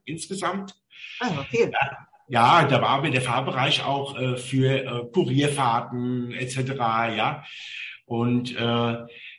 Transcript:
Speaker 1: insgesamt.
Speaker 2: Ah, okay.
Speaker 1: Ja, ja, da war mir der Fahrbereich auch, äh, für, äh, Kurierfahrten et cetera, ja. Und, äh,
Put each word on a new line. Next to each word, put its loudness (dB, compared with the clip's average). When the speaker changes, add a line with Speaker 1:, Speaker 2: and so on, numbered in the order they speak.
Speaker 1:
insgesamt. -6
Speaker 2:
Ah, -2
okay. 0
Speaker 1:
Ja, -2
ja, 6
da 4
war 4
mir 0
der 2
Fahrbereich 0
auch, -2
äh, -2
für, 2
äh, -6
Kurierfahrten 0
et -6
cetera, 0
ja. -2
Und, 0
äh, 0